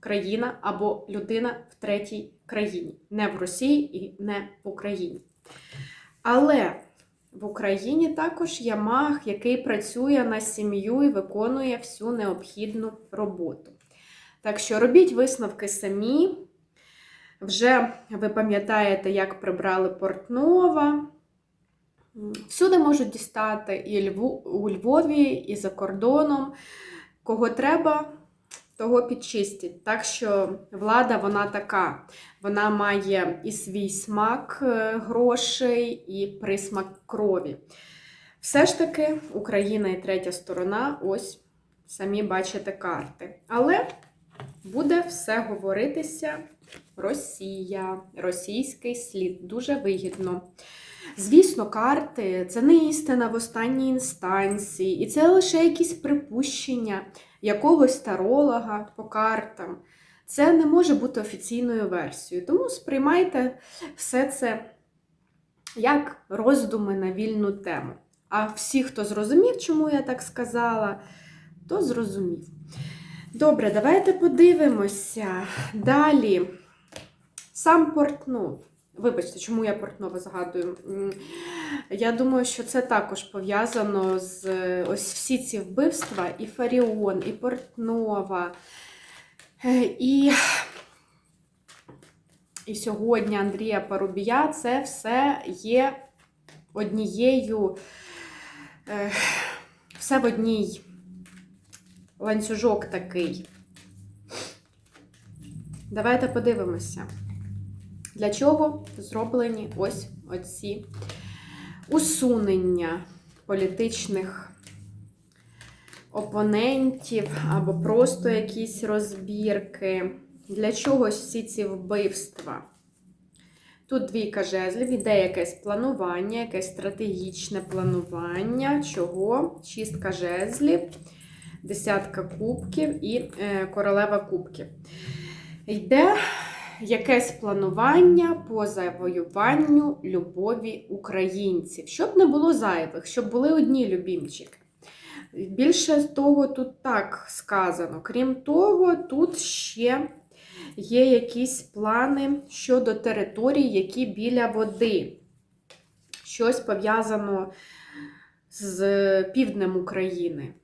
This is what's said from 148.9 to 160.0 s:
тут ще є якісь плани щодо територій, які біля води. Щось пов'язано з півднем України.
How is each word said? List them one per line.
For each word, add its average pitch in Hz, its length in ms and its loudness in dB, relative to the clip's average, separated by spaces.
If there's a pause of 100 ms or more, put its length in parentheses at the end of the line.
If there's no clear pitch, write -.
тут 339 420 0
ще 254 720 -2 (680)
є 240 300 4
якісь 240 560 2
плани 269 880 0
щодо 247 460 2
територій, 233 760 0
які 202 380 0
біля 226 400 0
води. 214 680 0 (1080)
Щось 240 360 0
пов'язано 208 920 -2 (960)
з 196 720 2
півднем 190 540 0
України. 175 880 -4